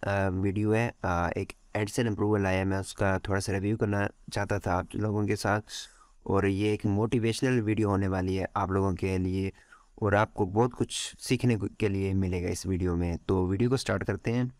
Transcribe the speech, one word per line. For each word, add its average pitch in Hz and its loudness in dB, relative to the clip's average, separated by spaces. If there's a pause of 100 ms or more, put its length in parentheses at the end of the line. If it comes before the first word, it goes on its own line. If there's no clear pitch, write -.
अ, 98 0
वीडियो 98 0
है। 113 0 (100)
अ, 87 0
एक 95 -6 (240)
AdSense 107 0
अप्रूवल 104 2
आया 95 2
है, 98 0
मैं 98 0
उसका 95 -2
थोड़ा 98 -2
सा 104 -4
रिव्यू 101 0
करना 101 0 (240)
चाहता 110 -2
था 98 -2
आप 90 -2
लोगों 104 0
के 104 0
साथ। 104 0 (680)
और 98 4
ये 101 2
एक 107 -2
मोटिवेशनल 113 2
वीडियो 107 0
होने 98 2
वाली 92 0
है 95 -2
आप 95 -2
लोगों 95 2
के 95 -2
लिए 92 -2 (500)
और 101 2
आपको 104 2
बहुत 117 2
कुछ - -6
सीखने 123 2
को, 101 -4 (120)
के 107 2
लिए 98 0
मिलेगा 92 0
इस 90 -4
वीडियो 90 0
में। 85 0
तो 92 0
वीडियो 101 0
को 131 2
स्टार्ट 98 -2
करते 110 -4
हैं। 123 -2